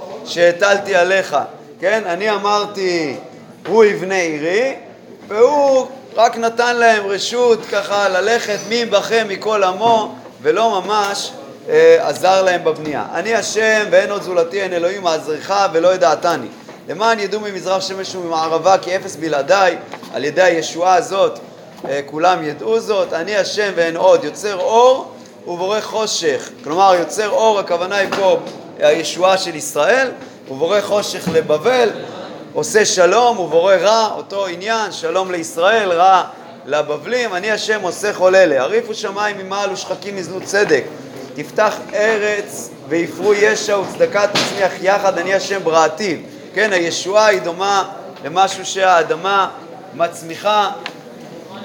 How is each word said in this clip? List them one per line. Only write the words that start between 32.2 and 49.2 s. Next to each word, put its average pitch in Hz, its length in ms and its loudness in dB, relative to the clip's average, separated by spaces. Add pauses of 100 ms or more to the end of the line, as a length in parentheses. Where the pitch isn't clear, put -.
עושה - 320 2
שלום 208 540 4
ובורא 170 360 4
רע, 214 420 4
אותו 196 300 -6
עניין, 196 460 -4
שלום 180 380 -2
לישראל, 180 600 0
רע 180 300 6 (440)
לבבלים. 151 680 -2
"אני 190 160 -4
השם 214 320 -2
עושה 185 300 -4
כל 185 220 4
אלה, 165 260 6
הרעיפו 214 340 -2
שמיים 208 440 -6
ממעל 190 340 -4
ושחקים 190 460 -8
יזלו 175 260 -10
צדק, 165 400 2 (500)
תפתח 202 420 -2 (180)
ארץ 208 760 -2 (180)
ויפרו 170 460 0
ישע 202 440 0
וצדקה 185 480 -2
תצמיח 196 460 -2 (100)
יחד, 190 360 0
אני 180 160 -2
השם 190 300 -2
בראתיו". 160 520 0 (400)
כן, 208 160 0
הישועה 180 540 0
היא 196 140 2
דומה 185 440 -2 (400)
למשהו 185 420 0
שהאדמה 185 840 2 (460)